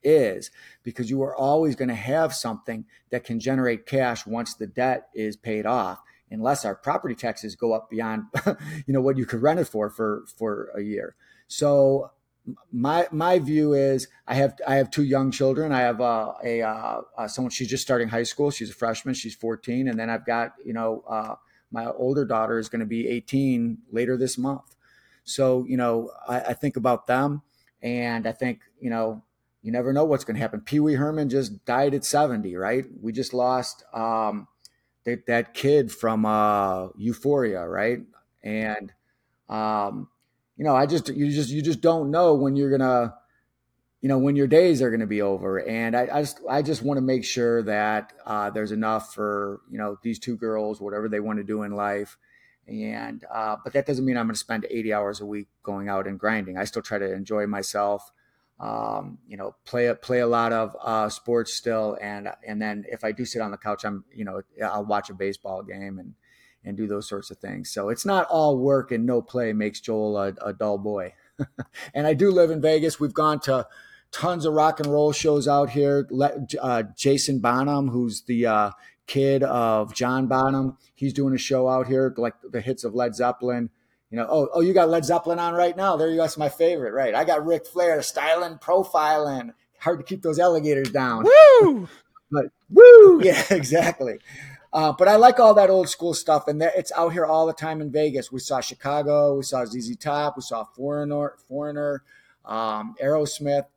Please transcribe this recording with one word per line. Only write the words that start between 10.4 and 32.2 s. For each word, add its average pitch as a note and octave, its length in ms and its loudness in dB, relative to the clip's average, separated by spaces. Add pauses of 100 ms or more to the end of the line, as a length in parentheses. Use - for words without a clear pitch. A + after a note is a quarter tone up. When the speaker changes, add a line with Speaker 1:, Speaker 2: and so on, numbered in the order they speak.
Speaker 1:
a G2+ 60 -10
year. G#2 340 -8 (320)
So C#3 640 2 (600)
my, D3+ 400 0
my E3+ 280 2
view D3+ 340 0
is C3+ 340 0 (200)
I A#2+ 60 -4
have, C3+ 220 0 (120)
I C3+ 80 0
have C3+ 140 2
two D3 140 -2
young C3+ 280 0
children. C3+ 400 -2
I B2+ 100 0
have A#2+ 200 0
a, A2+ 320 -2 (100)
a, A#2 180 -4
uh, A2 400 -6 (160)
uh, A2+ 100 -6
someone, B2 240 -6
she's B2 180 -8
just B2+ 140 -4
starting A#2+ 260 0
high A#2 140 -2
school. C#3+ 280 -4
She's A2 200 -10
a - 20 -18
freshman. A#2 400 -6
She's A2+ 220 -12
fourteen. A#2+ 520 -6
And A2+ 120 -4
then A2+ 100 -6
I've A2+ 160 -6
got, A#2 300 -4 (100)
you A#2+ 80 -10
know, A2+ 340 -4
uh, A2 280 -8 (360)
my A2+ 140 -8
older C3+ 400 -2
daughter A2+ 320 -2
is A2 100 -6
gonna A#2 180 -6
be A2+ 220 -6
eighteen A#2+ 720 -2 (120)
later B2 260 -2
this B2 200 -4
month. C3+ 380 -8 (500)
So, B2+ 420 0
you B2+ 100 -2
know, A#2 320 -2 (180)
I, B2 120 -2
I - 140 -6
think C#3+ 220 -4
about A#2+ 300 0
them, C#3+ 380 -2 (400)
and A#2+ 420 -6
I A2+ 60 -4
think, A#2+ 300 -6 (180)
you B2 100 -8
know, A2 320 -4 (400)
you A2 100 -8
never B2 220 -2
know D3 120 2
what's D3 180 0
gonna G#2+ 160 -6
happen. A2 220 -6
Pee D3 180 -2
Wee D3+ 160 2
Herman D3 340 -2
just A#2 360 -4
died C3+ 280 0
at C#3 100 -4
seventy, A#2 520 -2